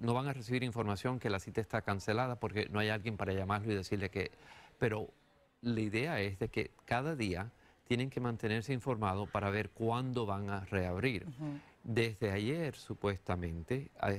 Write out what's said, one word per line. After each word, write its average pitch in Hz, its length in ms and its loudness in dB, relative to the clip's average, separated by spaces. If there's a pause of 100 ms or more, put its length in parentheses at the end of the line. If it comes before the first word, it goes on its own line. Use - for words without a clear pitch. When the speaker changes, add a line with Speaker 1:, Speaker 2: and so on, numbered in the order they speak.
Speaker 1:
no 117 140 4
van 135 140 2
a 139 40 -2
recibir 123 300 0
información 117 560 0
que 117 120 -2
la 98 100 2
cita 107 200 -2
está 110 220 0
cancelada 110 560 0
porque 101 300 0
no 101 100 0
hay 107 120 4
alguien 107 260 -2
para 95 160 0
llamarlo 101 400 0
y - 20 4
decirle 98 340 0
que, 92 220 -2 (480)
pero 110 320 0 (520)
la 117 180 0
idea 110 400 0
es 98 180 -2
de 113 100 0
que - 220 -2 (140)
cada 139 320 0
día 101 340 -2 (380)
tienen 123 200 2
que 131 120 -4
mantenerse 113 520 0
informados 107 560 2
para 101 220 2
ver 101 200 0
cuándo 120 560 0
van 101 220 0
a 98 180 -2
reabrir. 95 600 2
Speaker 2:
Ujú. 147 320 -6 (240)
Speaker 1:
Desde 113 480 2
ayer, 127 460 0
supuestamente, 95 1200 -2
a-, 101 200 2